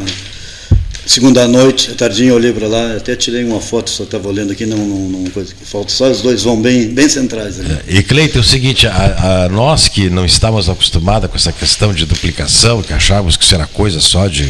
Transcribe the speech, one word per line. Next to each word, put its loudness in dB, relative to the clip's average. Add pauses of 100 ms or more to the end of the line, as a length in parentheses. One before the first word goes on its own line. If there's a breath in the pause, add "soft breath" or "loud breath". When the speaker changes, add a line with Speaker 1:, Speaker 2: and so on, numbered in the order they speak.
(1080 loud breath)
Speaker 1:
segunda 4
noite, 4
à -10
tardinha, 0
eu 6
olhei 2
pra -4
lá, -2
até -6
tirei -4
uma -2
foto, -4
só -8
tava -6
olhando -4
aqui, -6
não, -2
não, -2
não, -6
coisa -8
que -20
falta, -6
só 2
os 0
dois 0
vão 2
bem, 2
bem 2
centrais -4
ali. -4
Speaker 2:
É, -4
e, 4
Cleiton, 2
é 4
o 4
seguinte, 2
a, 2
a, -2
nós 2
que 0
não 2
estávamos 2
acostumados 0
com -6
essa 0
questão 0
de -2
duplicação, 0
que -8
achávamos 2
que -4
isso 2
era 0
coisa -2
só 2
de -2